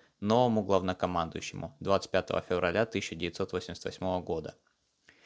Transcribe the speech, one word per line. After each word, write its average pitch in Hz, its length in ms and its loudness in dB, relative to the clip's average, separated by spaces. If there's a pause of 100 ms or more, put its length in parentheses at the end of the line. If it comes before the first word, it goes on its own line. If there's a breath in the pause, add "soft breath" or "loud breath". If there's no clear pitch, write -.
(200 soft breath)
новому 110 420 4
главнокомандующему 92 1160 0
двадцать 95 320 0
пятого 92 360 0
февраля 90 380 2
тысяча 98 300 -6
девятьсот 85 360 -4
восемьдесят 87 340 -6
восьмого 92 360 -2
года. 82 320 -6 (720 soft breath)